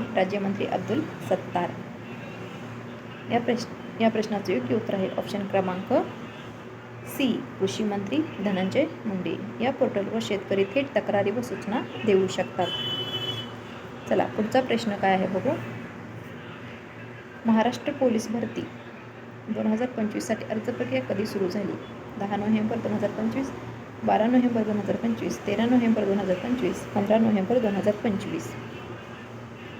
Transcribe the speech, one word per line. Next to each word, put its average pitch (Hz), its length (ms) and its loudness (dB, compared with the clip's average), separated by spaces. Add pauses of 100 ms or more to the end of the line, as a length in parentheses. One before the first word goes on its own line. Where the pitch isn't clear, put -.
(140)
राज्यमंत्री 196 520 2
अब्दुल 214 340 0
सत्तार. - 680 -2 (1600)
या 170 80 4
प्रश्न-, - 640 -2
या 226 80 8
प्रश्नाचं 214 420 0
योग्य 240 220 2
उत्तर - 200 0
आहे 190 140 2 (100)
ऑप्शन 196 280 -2
क्रमांक 190 460 0 (1120)
सी, 240 360 0 (160)
कृषी 190 260 0
मंत्री 202 340 0 (260)
धनंजय 190 400 4 (220)
मुंडे. 180 280 -2 (260)
या 247 120 2
पोर्टलवर 220 500 2
शेतकरी 196 420 2
थेट 269 220 2 (100)
तक्रारी 202 340 2
व 226 100 0
सूचना 226 400 -2 (260)
देऊ 190 200 8
शकतात. 185 400 0 (1400)
चला, 185 180 4
पुढचा 220 340 2
प्रश्न 233 360 0
काय 196 160 4
आहे 190 140 4
बघू. 190 240 0 (2000)
महाराष्ट्र 226 460 4
पोलीस 226 360 2
भरती 226 320 -2 (880)
दोन 214 180 0
हजार 220 220 2
पंचवीससाठी 214 560 -2
अर्ज 220 160 -2
प्रक्रिया 247 420 -2
कधी 214 240 0
सुरू 196 220 0
झाली? 180 240 -2 (460)
दहा 202 180 -2
नोव्हेंबर 220 400 2
दोन 220 160 -2
हजार 208 180 2
पंचवीस, 226 400 -2 (540)
बारा 208 220 6
नोव्हेंबर 240 360 6
दोन 208 140 2
हजार 202 200 0
पंचवीस, - 500 0
तेरा 214 180 2
नोव्हेंबर 233 400 6
दोन 196 140 4
हजार 190 180 2
पंचवीस, 240 440 0
पंधरा 208 380 4
नोव्हेंबर 220 400 6
दोन 214 160 2
हजार 196 200 4
पंचवीस. - 580 -2 (1300)